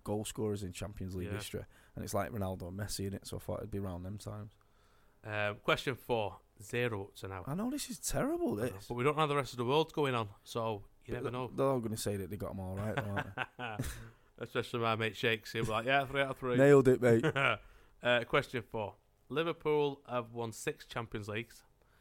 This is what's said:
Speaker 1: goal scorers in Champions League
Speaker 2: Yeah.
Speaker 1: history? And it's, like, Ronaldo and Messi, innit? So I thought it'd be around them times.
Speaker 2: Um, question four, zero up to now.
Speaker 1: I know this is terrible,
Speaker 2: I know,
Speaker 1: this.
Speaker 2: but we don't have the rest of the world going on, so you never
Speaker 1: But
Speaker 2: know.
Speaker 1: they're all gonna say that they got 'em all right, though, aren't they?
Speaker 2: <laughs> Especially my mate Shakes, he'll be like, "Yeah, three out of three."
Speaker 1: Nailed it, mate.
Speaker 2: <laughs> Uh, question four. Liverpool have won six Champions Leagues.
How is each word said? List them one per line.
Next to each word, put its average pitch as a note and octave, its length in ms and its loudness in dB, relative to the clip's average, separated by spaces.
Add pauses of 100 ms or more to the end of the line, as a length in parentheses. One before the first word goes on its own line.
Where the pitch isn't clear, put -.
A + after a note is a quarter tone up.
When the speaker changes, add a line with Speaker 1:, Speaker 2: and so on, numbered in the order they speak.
Speaker 1:
goal G#2 220 -2
scorers G#2+ 360 -2
in F2+ 100 -8
Champions F#2+ 420 -8
League F#2 140 -4
Speaker 2:
Yeah. G#2 80 -4
Speaker 1:
history? G2+ 280 -8 (300)
And - 100 -8
it's, - 80 -8
like, G2 200 -2
Ronaldo F#2 360 -4
and F#2 100 -8
Messi, G2 320 -4
innit? - 160 -8
So F#2+ 120 -8
I - 20 -8
thought - 200 -6
it'd A2 100 -10
be G2+ 80 -4
around F#2 240 -6
them G2 160 -8
times. G#2 340 -12 (720)
Speaker 2:
Um, G#2 380 0
question D#3 340 0
four, G#2 420 -2 (240)
zero A2 420 -2
up G2+ 120 -16
to G2 120 -10
now. F#2+ 180 -8
Speaker 1:
I C3+ 80 -4
know A3 160 -2
this C#4+ 180 -6
is A3+ 100 -10
terrible, D4 600 0
Speaker 2:
I A#2+ 60 0
know, A2 80 -2
Speaker 1:
this. G2 140 -14
Speaker 2:
but A#2+ 60 -4
we B2 100 0
don't D3 120 4
have D3+ 140 2
the C#3+ 60 2
rest C3 180 -2
of - 20 -10
the A#2+ 80 -2
world D3+ 300 2
going C#3 200 2
on, A2+ 140 0 (160)
so A2+ 400 -4 (220)
you A#2 80 -6
never B2 100 -6
Speaker 1:
But A2+ 80 -4
Speaker 2:
know. B2+ 220 -4
Speaker 1:
they're C3+ 120 2
all C3+ 140 2
gonna A2 160 -2
say G#2 200 -2
that F#2+ 140 -6
they G#2 60 -8
got G2 140 -6
'em G2 100 -8
all F#2+ 160 -6
right, G#2 200 -2
though, - 60 -2 (560)
aren't A2+ 220 -6
they? - 40 0 (280)
Speaker 2:
<laughs> - 260 -20
Especially A#2+ 420 -4
my A2+ 160 4
mate A2 200 0
Shakes, A2+ 360 0
he'll A2+ 120 0
be A2 60 -2
like, A2+ 160 0
"Yeah, C#3 180 4
three C3+ 160 -2
out C3+ 100 2
of C3 80 -4
three." B2 180 0
Speaker 1:
Nailed C3+ 320 10
it, B2+ 120 6
mate. A#2+ 240 8
Speaker 2:
<laughs> D3+ 100 4 (680)
Uh, A#2+ 220 4
question C3 380 0
four. G#2+ 320 -6 (360)
Liverpool D3+ 800 2
have A#2+ 240 -4
won A#2 200 -4
six - 340 -6
Champions A2 420 -6
Leagues. A2 360 -6 (360)